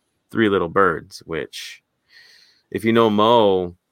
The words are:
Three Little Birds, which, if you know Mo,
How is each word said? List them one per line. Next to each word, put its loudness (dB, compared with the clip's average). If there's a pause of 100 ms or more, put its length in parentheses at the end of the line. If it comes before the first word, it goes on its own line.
(320)
Three 0
Little 0
Birds, -2
which, -12 (880)
if -8
you 2
know 4
Mo, 2 (180)